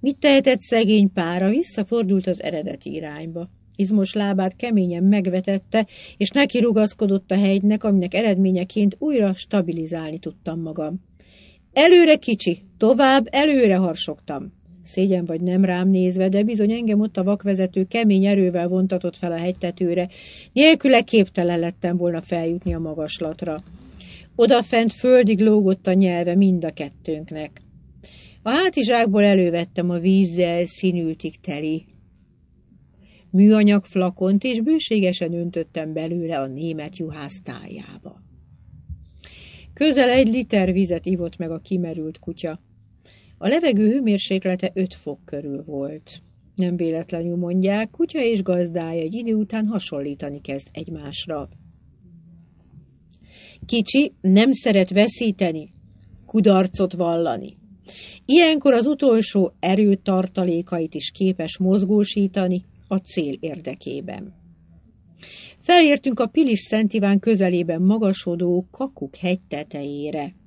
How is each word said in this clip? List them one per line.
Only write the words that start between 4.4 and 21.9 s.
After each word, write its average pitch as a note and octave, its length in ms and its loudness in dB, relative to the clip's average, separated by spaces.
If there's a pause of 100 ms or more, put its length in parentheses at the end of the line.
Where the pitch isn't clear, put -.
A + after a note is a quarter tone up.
keményen F#3 480 -2
megvetette, G3 800 0 (300)
és G3+ 140 -4
neki C#4 280 0
rugaszkodott G#3+ 720 0
a F#3 80 0
hegynek, G3+ 460 2
aminek F#3+ 300 0
eredményeként F#3+ 840 0
újra A#3+ 360 0
stabilizálni E3 840 -6
tudtam E3 420 -10
magam. D#3+ 400 -8 (720)
„Előre, D#4+ 440 6
kicsi! G3 460 -4 (140)
Tovább, C4 540 4
előre!” C4+ 460 2
harsogtam. D#3+ 760 -4 (320)
Szégyen F#3 400 0
vagy E3 160 -6
nem F3+ 240 2
rám F#3 240 0
nézve, F#3 400 2
de G3 140 2
bizony G#3+ 300 0
engem A3+ 280 0
ott A3 160 -2
a G3 60 -2
vakvezető F#3+ 640 -2
kemény G3+ 420 2
erővel F3+ 420 2
vontatott F#3 480 -2
fel F3 160 -6
a E3 40 -4
hegytetőre. F3 720 -4 (440)
Nélküle C#4+ 480 6
képtelen F3+ 580 0
lettem F3 380 -4